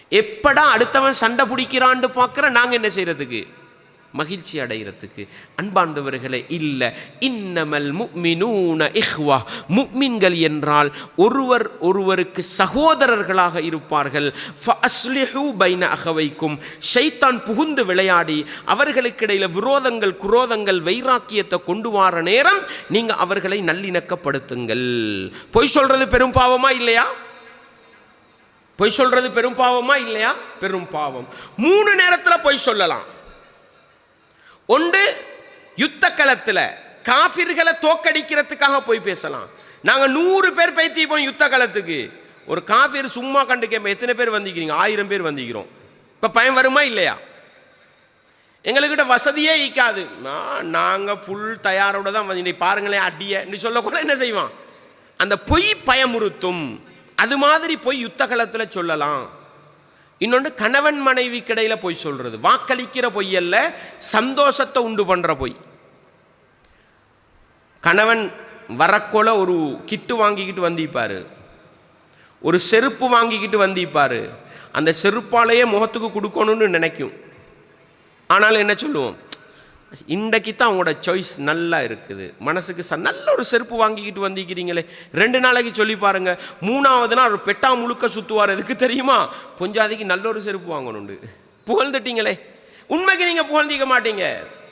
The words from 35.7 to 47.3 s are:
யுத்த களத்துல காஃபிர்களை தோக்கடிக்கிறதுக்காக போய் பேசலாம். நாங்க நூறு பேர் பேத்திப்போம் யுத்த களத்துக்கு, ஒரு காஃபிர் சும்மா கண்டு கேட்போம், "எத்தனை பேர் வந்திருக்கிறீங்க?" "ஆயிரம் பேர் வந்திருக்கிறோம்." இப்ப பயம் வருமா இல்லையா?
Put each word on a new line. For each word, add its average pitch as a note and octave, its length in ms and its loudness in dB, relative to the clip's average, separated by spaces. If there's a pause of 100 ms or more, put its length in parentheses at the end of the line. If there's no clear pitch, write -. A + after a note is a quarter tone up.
யுத்த D#4 400 0
களத்துல G#3+ 500 2 (380)
காஃபிர்களை E4 760 2
தோக்கடிக்கிறதுக்காக D4+ 1040 0
போய் A3+ 140 0
பேசலாம். D3+ 460 -8 (360)
நாங்க C4 240 4
நூறு F4+ 460 2
பேர் E4+ 220 2
பேத்திப்போம் D#4+ 440 0
யுத்த C#4+ 300 0
களத்துக்கு, F3+ 600 -2 (360)
ஒரு E3 200 -4
காஃபிர் C4+ 400 2
சும்மா C4+ 380 0
கண்டு B3 240 -2
கேட்போம், G#3 240 -2
"எத்தனை A#3+ 220 -2
பேர் A#3 160 -2
வந்திருக்கிறீங்க?" F#3 400 -4
"ஆயிரம் G3+ 360 0
பேர் G3 160 -4
வந்திருக்கிறோம்." B2+ 440 -6 (480)
இப்ப - 140 -2
பயம் B3 260 2
வருமா C4 280 4
இல்லையா? G3+ 360 -2 (1500)